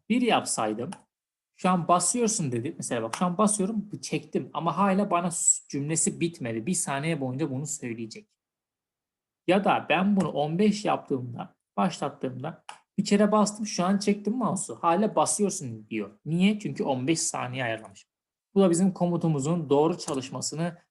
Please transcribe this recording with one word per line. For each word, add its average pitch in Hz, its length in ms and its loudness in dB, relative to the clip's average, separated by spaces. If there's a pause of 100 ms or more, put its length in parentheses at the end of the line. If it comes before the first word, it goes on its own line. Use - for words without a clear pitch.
bir 247 120 2
yapsaydım. 123 680 0 (640)
Şu 185 140 0
an 175 180 2
basıyorsun 175 640 2
dedi. 120 260 -4
Mesela 117 260 -4
bak 113 120 -6
şu 185 100 0
an 175 120 -2
basıyorum. 208 520 0 (120)
Çektim. 156 520 -6
Ama 160 240 -2
hala 196 340 2
bana 175 200 0
s-, - 380 -2
cümlesi 147 500 -2
bitmedi. 120 460 -2
Bir 185 80 0
saniye 147 480 -2
boyunca 135 300 -2
bunu 139 160 -6
söyleyecek. 110 600 -8 (1160)
Ya 190 160 4
da 127 260 2
ben 190 260 4
bunu 165 140 2
on 151 300 -2
beş 208 260 2
yaptığımda, 135 680 -4 (220)
başlattığımda 139 880 -4 (320)
bir 202 80 0
kere 208 260 4
bastım. 208 340 2
Şu 180 200 -2
an 196 120 2
çektim 202 360 0
mouse'u. 196 420 -2
Hala 180 400 2
basıyorsun 147 720 0
diyor. 104 360 -6
Niye? 190 340 2
Çünkü 143 240 -6
on 131 240 -2
beş 165 140 2
saniye 127 420 -4
ayarlamış. 110 440 -8 (480)
Bu 196 60 6
da 190 80 8
bizim 180 240 4
komutumuzun 165 760 0
doğru 156 280 4
çalışmasını 151 800 -6 (140)